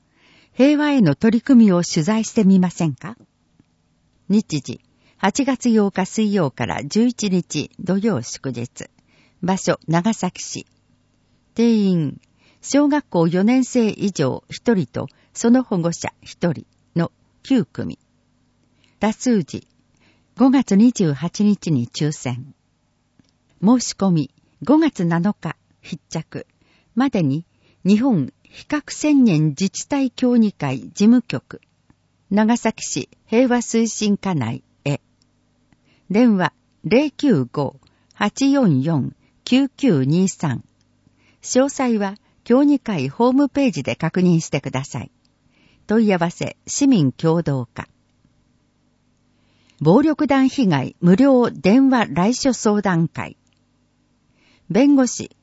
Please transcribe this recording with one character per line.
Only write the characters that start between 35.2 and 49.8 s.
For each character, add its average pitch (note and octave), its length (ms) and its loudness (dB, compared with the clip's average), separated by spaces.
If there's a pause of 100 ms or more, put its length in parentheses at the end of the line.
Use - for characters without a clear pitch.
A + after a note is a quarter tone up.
電 G#3+ 260 4
話、 F3 160 -2 (300)
零 C4 260 0
九 F#3+ 360 0
五 - 340 -8 (340)
八 B3+ 380 -2
四 F#3 320 2
四 C#3+ 320 -4 (280)
九 C4+ 240 0
九 F3 360 0
二 E3+ 260 0
三。 - 340 -6 (800)
詳 C4+ 280 0
細 B3 280 -2
は、 G3+ 200 -6 (260)
協 C4 220 4
議 C#4+ 140 2
会 D3 300 -4
ホ A#3+ 220 0
ー - 20 2
ム C#4 160 2
ペ C#4 200 0
ー - 20 -2
ジ D3+ 100 -6
で A#2 140 -4
確 D#3+ 240 -4
認 F3+ 220 2
し - 100 -10
て C#3+ 100 -4
く C3+ 80 -10
だ C3 160 -6
さ A#2+ 160 -10
い。 - 100 -16 (760)
問 A3 200 2
い G#3 60 4
合 F3 60 0
わ E3+ 100 -2
せ、 - 260 -10 (120)
市 - 180 -2
民 F3+ 260 4
協 E3 300 0
働 C3+ 320 -4
課。 - 140 -14 (2000)